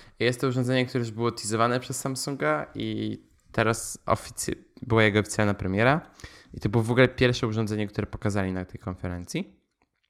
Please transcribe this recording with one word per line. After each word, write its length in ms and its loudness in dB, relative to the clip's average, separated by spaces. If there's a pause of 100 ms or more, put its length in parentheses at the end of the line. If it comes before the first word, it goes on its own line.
(200)
Jest 220 2
to 60 2
urządzenie, 380 2
które 140 -4
już 120 -4
było 200 0
teasowane 480 0
przez 200 -8
Samsunga 680 -2 (100)
i 440 -4 (320)
teraz 540 0
oficy-, 500 -2 (260)
była 220 4
jego 160 4
oficjalna 340 0
premiera. 480 2 (520)
I 60 -14
to 100 -2
było 140 2
w 80 -2
ogóle 160 8
pierwsze 400 2
urządzenie, 400 -2
które 200 -4
pokazali 460 -2
na 120 -4
tej 140 -16
konferencji. 800 -8 (500)